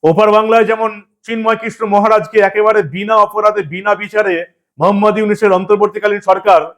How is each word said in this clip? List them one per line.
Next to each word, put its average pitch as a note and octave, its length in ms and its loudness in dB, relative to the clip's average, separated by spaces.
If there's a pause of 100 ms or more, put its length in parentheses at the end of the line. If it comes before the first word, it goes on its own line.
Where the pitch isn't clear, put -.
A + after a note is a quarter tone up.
ওপার E3 280 2
বাংলায় A3 340 2
যেমন G#3+ 380 -4 (200)
চিন্ময় A3+ 340 -4
কৃষ্ণ A3 300 -8
মহারাজকে G#3 520 0
একেবারে G#3 440 2
বিনা F#3+ 340 -4
অপরাধে, G#3 460 0
বিনা F#3 320 -4
বিচারে G3 520 -4 (320)
মোহাম্মদ G3+ 400 0
ইউনূসের G#3 340 0
অন্তর্বর্তীকালীন G3+ 680 0
সরকার F#3 580 0